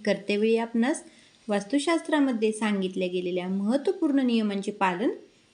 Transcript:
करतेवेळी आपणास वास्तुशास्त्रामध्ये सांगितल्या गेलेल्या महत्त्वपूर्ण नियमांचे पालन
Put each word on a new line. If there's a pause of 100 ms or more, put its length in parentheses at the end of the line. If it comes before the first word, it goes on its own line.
करतेवेळी
आपणास (460)
वास्तुशास्त्रामध्ये
सांगितल्या
गेलेल्या
महत्त्वपूर्ण
नियमांचे
पालन (440)